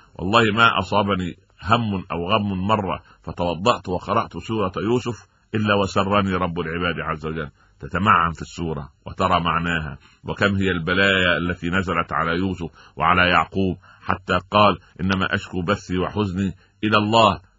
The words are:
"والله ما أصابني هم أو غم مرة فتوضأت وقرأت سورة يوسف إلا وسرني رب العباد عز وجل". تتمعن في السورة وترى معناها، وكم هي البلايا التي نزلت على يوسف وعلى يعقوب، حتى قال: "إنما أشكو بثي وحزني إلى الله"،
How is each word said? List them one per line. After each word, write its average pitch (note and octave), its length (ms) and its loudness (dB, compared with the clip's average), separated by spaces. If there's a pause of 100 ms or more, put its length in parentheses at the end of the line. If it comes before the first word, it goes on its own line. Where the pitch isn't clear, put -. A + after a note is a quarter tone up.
(140)
"والله G#2+ 380 2
ما A2+ 260 4
أصابني G2 580 -2 (260)
هم G#2+ 320 0
أو F2 360 -6
غم G2+ 360 0
مرة G2 360 0 (200)
فتوضأت F2 680 -2
وقرأت F#2 500 -4
سورة G2 380 -4
يوسف A2+ 500 -2 (280)
إلا G#2+ 200 2
وسرني G2 600 2
رب F2 260 -2
العباد E2 400 -2
عز D#2+ 260 -6
وجل". D#2 240 -6 (300)
تتمعن F2 520 2
في D#2 100 -10
السورة D#2 460 -6 (180)
وترى F#2 340 0
معناها، E2 580 -2 (260)
وكم G2+ 300 0
هي F#2+ 160 2
البلايا F2+ 680 2
التي F2 320 -2
نزلت F2 420 -2
على D#2+ 260 0
يوسف F2+ 320 -4 (260)
وعلى F2+ 320 4
يعقوب، F2+ 480 2 (240)
حتى F#2 380 -2 (120)
قال: G2+ 280 4 (220)
"إنما F#2+ 340 0
أشكو F#2 280 -6
بثي F#2 360 -2
وحزني F#2 560 -2 (300)
إلى G#2+ 120 2
الله"، G#2+ 440 4 (180)